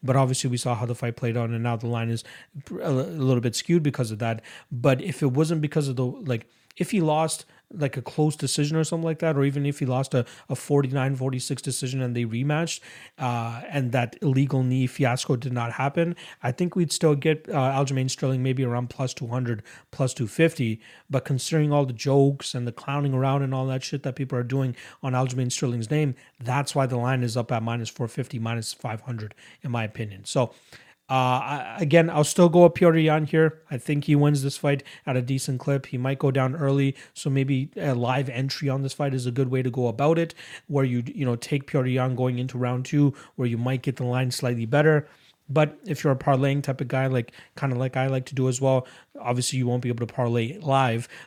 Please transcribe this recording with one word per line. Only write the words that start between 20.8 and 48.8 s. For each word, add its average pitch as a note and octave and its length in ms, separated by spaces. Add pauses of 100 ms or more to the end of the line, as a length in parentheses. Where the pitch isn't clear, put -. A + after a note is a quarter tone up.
But C3 140
considering D3 460
all D3 140
the B2 80
jokes C#3 640
and B2 100
the A#2+ 60
clowning C#3+ 420
around C3+ 300
and C3 100
all C3 140
that C3 160
shit C#3 180
that C3 140
people C3 240
are B2 40
doing B2+ 320 (280)
on C3 100
Aljamain B2+ 380
Sterling's A#2+ 400
name, D3+ 240 (240)
that's C3 340
why C3+ 140
the B2+ 100
line B2 240
is A#2+ 160
up A#2 140
at A2+ 100
minus A#2 280
four - 180
fifty, A#2 320
minus A2+ 340
five A2 280
hundred, G#2+ 340 (260)
in C#3 80
my A#2 140
opinion. G#2 420
So, - 280 (560)
uh, C3+ 40
I, B2+ 640
again, E3 300
I'll D3+ 140
still F3 240
go F3 160
up E3+ 120
Petr E3 280
Yan D#3 220
here. D#3 440
I C#3 80
think D3 280
he D3+ 100
wins C#3+ 260
this C#3 140
fight C#3+ 280 (220)
at C3 120
a B2+ 40
decent C3 380
clip. C#3 280
He B2+ 100
might C3 200
go C#3 140
down C3 240
early, C#3 400 (180)
so - 160
maybe C3+ 460
a D3+ 180
live B2+ 360
entry C3 400
on C3+ 140
this C3+ 100
fight C#3+ 200
is B2+ 120
a B2+ 60
good B2+ 200
way C3 100
to B2+ 80
go B2 180
about C#3+ 300
it, E3 160 (340)
where C#3 180
you, B2 200
you C#3 200
know, A#2+ 100
take C#3 340
Petr B2+ 240
Yan B2+ 220
going B2 240
into B2+ 180
round B2 280
two, D3 280 (220)
where B2 140
you A#2 80
might B2+ 260
get C#3 140
the B2+ 80
line B2 260
slightly B2 340
better. D3+ 440 (400)
But D3+ 360
if D#3+ 180
you're C#3+ 100
a B2+ 40
parlaying C#3 460
type B2+ 160
of C3 80
guy, C3+ 200
like, B2+ 260 (240)
kinda C3+ 180
like B2+ 220
I C3 100
like C3 200
to - 60
do C3 140
as B2+ 140
well, C3 260 (320)